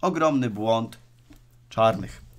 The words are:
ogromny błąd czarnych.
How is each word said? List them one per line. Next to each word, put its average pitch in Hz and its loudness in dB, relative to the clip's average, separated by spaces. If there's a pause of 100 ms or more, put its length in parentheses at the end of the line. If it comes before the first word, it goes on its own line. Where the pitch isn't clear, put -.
ogromny 156 0
błąd 113 -2 (720)
czarnych. 110 0 (160)